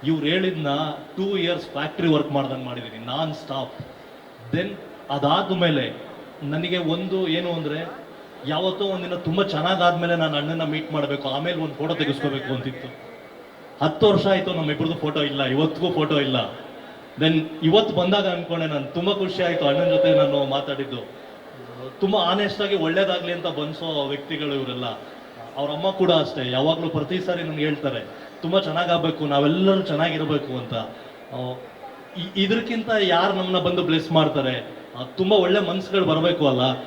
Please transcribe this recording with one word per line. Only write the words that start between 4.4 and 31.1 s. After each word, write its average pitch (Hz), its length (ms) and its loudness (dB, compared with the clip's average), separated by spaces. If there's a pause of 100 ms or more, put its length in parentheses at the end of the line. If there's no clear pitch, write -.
Then 190 180 -2 (380)
ಅದಾದ 156 420 2
ಮೇಲೆ 151 440 2 (460)
ನನಗೆ 165 360 -2
ಒಂದು 180 500 0
ಏನು 175 240 0
ಅಂದ್ರೆ, 160 380 -4 (560)
ಯಾವತ್ತೋ 185 380 0
ಒಂದಿನ 180 300 -2
ತುಂಬ 175 280 0
ಚೆನ್ನಾಗಾದ್ಮೇಲೆ 175 760 2
ನಾನು 156 200 2
ಅಣ್ಣನ 160 260 -2
ಮೀಟ್ 156 300 -2
ಮಾಡಬೇಕು, 139 360 -2
ಆಮೇಲೆ 156 340 -2
ಒಂದು 147 120 -4
ಫೋಟೋ 160 200 -2
ತೆಗೆಸ್ಕೋಬೇಕು 135 600 -2
ಅಂತಿತ್ತು. 127 340 -6 (960)
ಹತ್ತು - 240 6
ವರ್ಷ 190 180 6
ಆಯ್ತು 190 260 2
ನಮ್ಮಿಬ್ರದ್ದು 160 440 0
ಫೋಟೋ 147 260 -2
ಇಲ್ಲ, 139 220 0
ಇವತ್ತಿಗೂ 156 480 2
ಫೋಟೋ 151 280 2
ಇಲ್ಲ. 127 160 0 (840)
Then 160 200 4 (220)
ಇವತ್ತು 165 340 6
ಬಂದಾಗ 190 300 2
ಅನ್ಕೊಂಡೆ 165 400 -2
ನಾನು, 143 280 -4
ತುಂಬ 180 180 0
ಖುಷಿ 190 300 -2
ಆಯ್ತು 151 260 2
ಅಣ್ಣನ 135 160 4
ಜೊತೆ 135 300 6
ನಾನು 143 300 4
ಮಾತಾಡಿದ್ದು. 135 520 -4 (1040)
ತುಂಬ 196 160 4
ಆನೆಸ್ಟ್ 196 460 2
ಆಗಿ 202 140 0
ಒಳ್ಳೇದಾಗ್ಲಿ 175 560 2
ಅಂತ 170 140 -4
ಬನ್ಸೋ 151 640 -4
ವ್ಯಕ್ತಿಗಳು 143 460 -4
ಇವರೆಲ್ಲ. 127 300 -4 (720)
ಅವ್ರ 143 140 -2
ಅಮ್ಮ 165 200 0
ಕೂಡ 190 220 4
ಅಷ್ಟೇ, 127 380 2
ಯಾವಾಗ್ಲೂ 160 380 2
ಪ್ರತಿ 156 320 -2
ಸಾರಿ 175 220 -2
ನನ್ಗೆ 151 220 -2
ಹೇಳ್ತಾರೆ, 143 360 -2 (420)
"ತುಂಬ 185 180 2
ಚೆನ್ನಾಗಾಗ್ಬೇಕು, 165 680 0
ನಾವೆಲ್ಲರೂ 170 560 4
ಚೆನ್ನಾಗಿರ್ಬೇಕು" 151 760 0
ಅಂತ. 123 160 -8 (600)